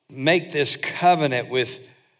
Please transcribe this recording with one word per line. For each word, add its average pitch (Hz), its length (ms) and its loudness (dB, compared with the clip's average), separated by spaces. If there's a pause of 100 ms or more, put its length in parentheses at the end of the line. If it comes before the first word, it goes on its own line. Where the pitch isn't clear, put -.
make 160 420 0
this 143 240 0
covenant 147 760 0
with 123 300 -2 (400)